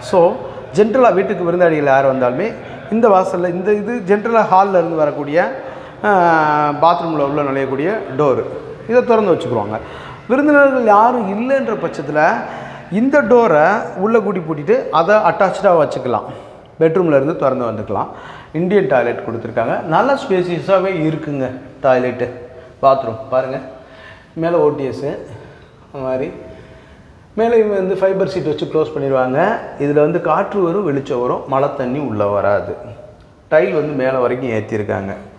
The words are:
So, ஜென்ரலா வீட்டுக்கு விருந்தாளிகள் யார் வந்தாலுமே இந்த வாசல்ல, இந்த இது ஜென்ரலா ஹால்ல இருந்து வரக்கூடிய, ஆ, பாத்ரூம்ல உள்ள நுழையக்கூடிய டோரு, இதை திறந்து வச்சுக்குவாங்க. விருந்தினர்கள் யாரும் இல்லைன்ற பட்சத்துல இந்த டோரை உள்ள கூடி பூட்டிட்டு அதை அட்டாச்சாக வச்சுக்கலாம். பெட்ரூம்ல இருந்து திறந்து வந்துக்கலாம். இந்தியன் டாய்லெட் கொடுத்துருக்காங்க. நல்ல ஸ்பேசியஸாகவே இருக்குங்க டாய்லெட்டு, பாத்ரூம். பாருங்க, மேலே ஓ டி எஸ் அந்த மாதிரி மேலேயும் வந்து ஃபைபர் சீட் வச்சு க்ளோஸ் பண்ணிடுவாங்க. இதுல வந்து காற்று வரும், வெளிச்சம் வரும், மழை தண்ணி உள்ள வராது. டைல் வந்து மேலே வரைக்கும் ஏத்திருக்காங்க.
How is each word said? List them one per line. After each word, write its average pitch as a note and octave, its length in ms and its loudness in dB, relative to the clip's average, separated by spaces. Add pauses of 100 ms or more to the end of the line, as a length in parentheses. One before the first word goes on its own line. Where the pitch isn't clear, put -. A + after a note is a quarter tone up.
So, F#3 120 4 (560)
ஜென்ரலா A3+ 400 4
வீட்டுக்கு F#3 320 -2
விருந்தாளிகள் E3 440 2
யார் C3+ 200 4
வந்தாலுமே B2+ 340 0 (480)
இந்த A3+ 200 4
வாசல்ல, F#3 420 0
இந்த F#3 120 -4 (120)
இது G#3 120 -6 (200)
ஜென்ரலா A3 300 2 (100)
ஹால்ல F#3+ 280 4
இருந்து E3 220 0
வரக்கூடிய, D3 460 0 (580)
ஆ, - 20 2 (760)
பாத்ரூம்ல E3 440 2
உள்ள D3 200 0
நுழையக்கூடிய C3+ 420 -2 (280)
டோரு, B2+ 240 2 (480)
இதை A#3+ 100 4 (100)
திறந்து G#3+ 240 4
வச்சுக்குவாங்க. G#2+ 420 -4 (540)
விருந்தினர்கள் C#4 640 4
யாரும் A3+ 400 2
இல்லைன்ற A#3+ 480 -2
பட்சத்துல D3+ 380 -2 (800)
இந்த C#4 180 2 (140)
டோரை F3+ 380 6 (360)
உள்ள A3+ 200 4
கூடி F#3+ 220 -2
பூட்டிட்டு D#3 300 0 (220)
அதை F#3+ 160 4 (140)
அட்டாச்சாக F3+ 540 2
வச்சுக்கலாம். B2+ 440 -4 (540)
பெட்ரூம்ல D#3+ 380 4
இருந்து C#3+ 140 -2 (100)
திறந்து B2+ 240 0
வந்துக்கலாம். A2 420 -6 (480)
இந்தியன் F#3 340 0
டாய்லெட் A#2 360 0
கொடுத்துருக்காங்க. A#2 480 -4 (180)
நல்ல G#3+ 160 2 (140)
ஸ்பேசியஸாகவே F3+ 680 0 (180)
இருக்குங்க C#3+ 380 -4 (400)
டாய்லெட்டு, B2 420 2 (540)
பாத்ரூம். C3 400 2 (100)
பாருங்க, C3 260 -2 (840)
மேலே E3+ 240 0
ஓ - 20 4 (120)
டி C#3 100 -4
எஸ் C3+ 180 -8
அந்த - 1000 -14
மாதிரி C3 200 -4 (1120)
மேலேயும் A3 380 2
வந்து F#3 240 0
ஃபைபர் F#3+ 320 2
சீட் D#3 180 -2
வச்சு D3+ 220 -4
க்ளோஸ் D#3 220 0
பண்ணிடுவாங்க. C3+ 440 0 (460)
இதுல D3 200 2
வந்து D#3+ 220 0
காற்று G3 380 0
வரும், F#3 240 -2
வெளிச்சம் C3+ 340 -2
வரும், D3+ 200 -2 (100)
மழை C3+ 160 0 (100)
தண்ணி C3 200 -4 (100)
உள்ள G#2 160 -2 (100)
வராது. F#2+ 400 0 (800)
டைல் F3+ 260 4
வந்து D3 220 -4
மேலே C3 240 0
வரைக்கும் B2 320 -2
ஏத்திருக்காங்க. G#2 580 -4 (240)